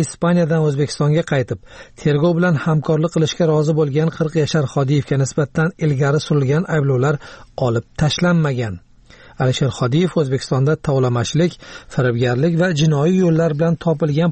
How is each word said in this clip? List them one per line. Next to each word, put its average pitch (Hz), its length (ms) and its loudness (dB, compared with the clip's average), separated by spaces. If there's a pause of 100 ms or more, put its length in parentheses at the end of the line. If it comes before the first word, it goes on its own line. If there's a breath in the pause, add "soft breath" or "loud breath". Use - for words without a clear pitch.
Ispaniyadan 165 640 0
O'zbekistonga 147 640 0
qaytib, 127 260 -2 (440 loud breath)
tergov 151 360 2
bilan 175 260 2
hamkorlik 156 520 0
qilishga 160 360 0
rozi 151 280 2
bo'lgan 156 360 0
qirq 156 260 -2
yashar 143 320 -2
Xodiyevga 139 500 0
nisbatan 156 440 -2 (160)
ilgari 147 420 0
surilgan 143 380 0 (100)
ayblovlar 139 400 0 (520 loud breath)
olib 117 200 -2 (140)
tashlanmagan. 143 760 0 (680 loud breath)
Alisher 131 360 0
Xodiyev 143 420 0
O'zbekistonda 135 560 0 (100)
tovlamachilik, 131 640 0 (400 loud breath)
firibgarlik 127 680 0
va 180 80 2 (120)
jinoiy 156 420 2
yo'llar 165 360 2
bilan 165 160 0 (100)
topilgan 160 480 0